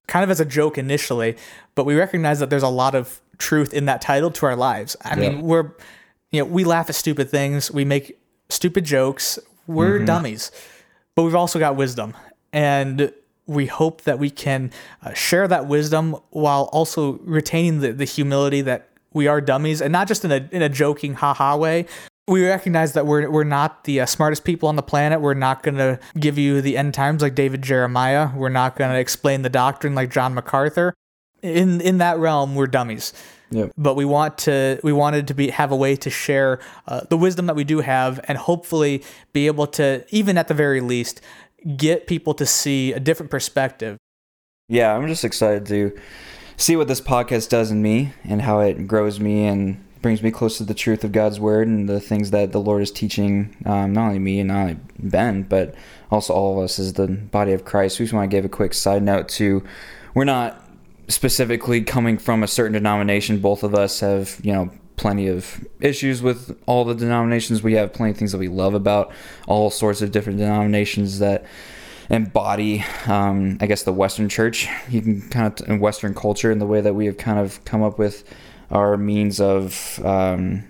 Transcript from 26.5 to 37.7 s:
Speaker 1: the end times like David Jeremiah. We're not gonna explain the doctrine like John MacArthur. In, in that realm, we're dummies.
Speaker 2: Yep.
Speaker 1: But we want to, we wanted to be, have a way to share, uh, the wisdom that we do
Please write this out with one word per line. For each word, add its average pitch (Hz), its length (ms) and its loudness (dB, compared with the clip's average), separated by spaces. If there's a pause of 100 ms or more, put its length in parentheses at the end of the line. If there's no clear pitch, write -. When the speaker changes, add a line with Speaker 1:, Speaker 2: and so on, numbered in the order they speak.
Speaker 1:
the 139 160 0
end 143 160 0
times 147 280 0
like 135 140 0
David 135 260 0
Jeremiah. 131 720 2
We're 131 140 -2
not 131 260 0
gonna 127 240 0
explain 135 420 0
the 127 80 -2
doctrine 135 440 0
like 131 160 -2
John 127 240 0
MacArthur. 151 600 0 (480)
In, 175 400 2
in 185 160 4
that 175 220 2
realm, 143 360 0
we're 139 120 2
dummies. 123 460 -2 (380)
Speaker 2:
Yep. 110 260 -2
Speaker 1:
But 143 180 2
we 143 100 0
want 147 340 0
to, 135 440 0
we 151 100 2
wanted 143 340 0
to 143 60 -4
be, 139 160 0
have 143 220 0
a 135 40 0
way 139 220 2
to 139 120 -8
share, 135 500 0 (280)
uh, 127 220 -8
the 165 80 2
wisdom 175 300 2
that 160 80 0
we 147 100 0
do 156 160 2